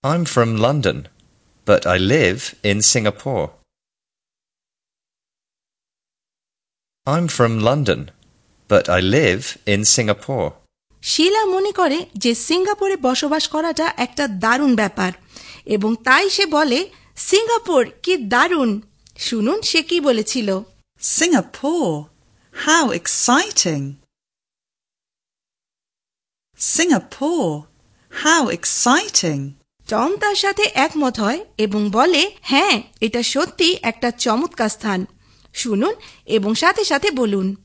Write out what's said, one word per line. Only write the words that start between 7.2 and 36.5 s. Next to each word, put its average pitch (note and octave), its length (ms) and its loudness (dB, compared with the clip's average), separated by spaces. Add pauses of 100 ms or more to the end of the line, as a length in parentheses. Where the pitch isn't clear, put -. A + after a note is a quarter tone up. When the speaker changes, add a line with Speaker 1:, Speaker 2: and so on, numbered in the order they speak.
Speaker 1:
from A2+ 320 2
London, A2 440 2 (680)
but G#2 120 6
I F2+ 200 2 (120)
live B2 280 2 (240)
in G2+ 160 2 (140)
Singapore. G#2+ 540 -2 (520)
Speaker 2:
শিলা G4+ 440 2
মনে F#4+ 260 0
করে E4 340 -2 (100)
যে A#3 180 0
সিঙ্গাপুরে G4 640 0
বসবাস C#4+ 520 -2
করাটা D#4+ 480 -4
একটা B3 320 -4
দারুণ A#3 480 2
ব্যাপার F#3 360 -2 (540)
এবং G#3+ 280 0 (100)
তাই D#4 260 4
সে G4 160 0
বলে, D4+ 440 0 (260)
"সিঙ্গাপুর, G4+ 720 0 (120)
কি F#4 140 0
দারুণ!" B3 640 0 (380)
শুনুন A#3+ 440 -2
সে E4 200 0
কি E4+ 180 -2
বলেছিল। G#3+ 600 0 (420)
Speaker 3:
Singapore, C#4+ 1000 0 (640)
how D4+ 300 2
exciting! F3 960 0 (2750)
Singapore, C4+ 840 0 (640)
how D#4 320 2
exciting! F3+ 960 0 (380)
Speaker 2:
টম C#4 280 0
তার G#4 180 -2
সাথে G4 280 -2
একমত C#4+ 580 0
হয় B3+ 240 -2 (140)
এবং G#3 320 -2
বলে, D#4 400 2 (120)
"হ্যাঁ, C#4+ 400 0 (180)
এটা A3+ 220 -2
সত্যি E4+ 600 0
একটা A#3 280 -4
চমৎকার B3 580 -2
স্থান।" G3 380 -4 (480)
শুনুন A#3+ 400 -2 (320)
এবং G#3 280 0